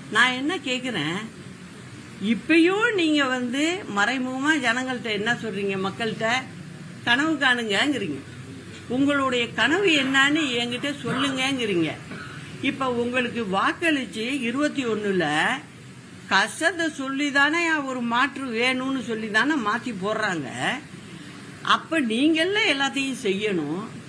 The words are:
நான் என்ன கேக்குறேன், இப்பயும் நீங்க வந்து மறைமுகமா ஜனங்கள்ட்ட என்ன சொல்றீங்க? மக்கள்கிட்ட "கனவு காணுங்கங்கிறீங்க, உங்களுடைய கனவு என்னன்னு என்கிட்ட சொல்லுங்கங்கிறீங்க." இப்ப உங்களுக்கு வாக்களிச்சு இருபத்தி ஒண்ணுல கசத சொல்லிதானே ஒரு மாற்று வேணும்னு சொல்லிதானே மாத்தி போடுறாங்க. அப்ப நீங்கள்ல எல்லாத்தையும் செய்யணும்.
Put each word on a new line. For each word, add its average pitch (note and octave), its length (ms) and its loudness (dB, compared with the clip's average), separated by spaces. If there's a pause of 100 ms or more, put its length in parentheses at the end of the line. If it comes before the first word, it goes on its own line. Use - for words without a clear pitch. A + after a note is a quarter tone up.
(160)
நான் B3+ 240 6
என்ன D4 140 0 (160)
கேக்குறேன், G#3+ 500 -2 (1120)
இப்பயும் E4+ 540 4 (140)
நீங்க D4+ 200 4 (140)
வந்து B3 280 0 (340)
மறைமுகமா B3+ 540 2 (140)
ஜனங்கள்ட்ட B3 440 0 (100)
என்ன A3 120 0 (120)
சொல்றீங்க? G3 320 -2 (100)
மக்கள்கிட்ட A3 440 -2 (760)
"கனவு C#4+ 260 4 (100)
காணுங்கங்கிறீங்க, A3+ 760 2 (760)
உங்களுடைய C4+ 480 2 (160)
கனவு E4+ 300 4 (120)
என்னன்னு C#4 420 4 (180)
என்கிட்ட A#3+ 280 -2 (160)
சொல்லுங்கங்கிறீங்க." B3+ 840 0 (800)
இப்ப C4 200 -2 (140)
உங்களுக்கு A#3+ 380 0 (160)
வாக்களிச்சு B3 720 0 (220)
இருபத்தி C4+ 440 0
ஒண்ணுல G3 320 2 (1080)
கசத D#4 560 2 (120)
சொல்லிதானே C#4 640 2 (280)
ஒரு C4 120 -4 (120)
மாற்று C4+ 320 0 (140)
வேணும்னு C4 500 0
சொல்லிதானே A3 460 2 (120)
மாத்தி A#3 240 -2 (120)
போடுறாங்க. G3+ 460 -2 (1300)
அப்ப D#4 240 0 (140)
நீங்கள்ல D#4+ 460 4 (140)
எல்லாத்தையும் C4+ 540 -2
செய்யணும். F#3+ 560 0 (260)